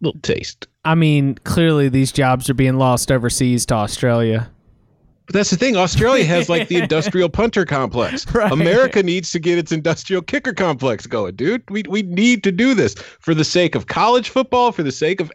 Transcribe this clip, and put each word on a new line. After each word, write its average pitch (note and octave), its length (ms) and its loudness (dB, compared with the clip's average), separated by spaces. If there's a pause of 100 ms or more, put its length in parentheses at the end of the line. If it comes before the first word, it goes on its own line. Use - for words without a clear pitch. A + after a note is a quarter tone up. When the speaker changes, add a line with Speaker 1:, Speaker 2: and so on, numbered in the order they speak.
Speaker 1:
little D#3 200 -4
taste. - 460 -6 (180)
Speaker 2:
I D#3+ 100 2
mean, D3 480 2
clearly D#3 460 2
these C3 220 2
jobs B2+ 380 0
are C3+ 40 0
being C3 240 2
lost B2+ 340 2
overseas B2 560 0
to B2+ 60 0
Australia. A2+ 760 0 (760)
Speaker 1:
But - 80 -2
that's G3 160 0
the F#3 60 2
thing. B3 200 2
Australia A3 460 2
has, E3+ 260 0
like, E3+ 200 0
the F3+ 80 0
Speaker 2:
<laughs> E3+ 40 2
Speaker 1:
industrial F3 480 0
punter G#3+ 340 0
complex. B2+ 720 -4
Speaker 2:
Right. G#3+ 180 2
Speaker 1:
America G3+ 520 2
needs F3 300 -4
to F3 60 -2
get F3 200 0
its E3 120 -4
industrial E3 520 -2
kicker C4 300 -4
complex C3 520 -2
going, G#2+ 300 -4
dude. F#3 340 -4
We, G#3 180 -6
we G3+ 140 -2
need G#3 440 0
to G3 60 2
do A#3+ 220 2
this D3+ 220 0
for - 400 -6
the D#3 80 2
sake F3 320 0
of A2 100 -4
college A3+ 440 0
football, B3 420 2
for - 100 -4
the C#3 100 -2
sake E3+ 280 -2
of D#3+ 160 -6